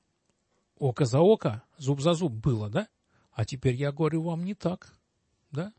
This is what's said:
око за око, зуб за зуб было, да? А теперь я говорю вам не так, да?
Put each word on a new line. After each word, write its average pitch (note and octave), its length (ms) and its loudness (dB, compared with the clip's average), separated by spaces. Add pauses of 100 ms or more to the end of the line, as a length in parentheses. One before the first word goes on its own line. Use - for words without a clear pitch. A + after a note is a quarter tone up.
(760)
око C#3+ 280 0
за B2+ 160 2
око, E3+ 420 4 (140)
зуб C#3 240 -2
за E3+ 140 4
зуб D#3 180 -2
было, A2 380 -2
да? F3 180 -4 (440)
А A2 120 -2
теперь C3 300 -2
я C#3+ 180 -2
говорю D#3 300 0
вам E3+ 220 -4
не G3+ 100 -6
так, - 400 -6 (560)
да? F3 280 -6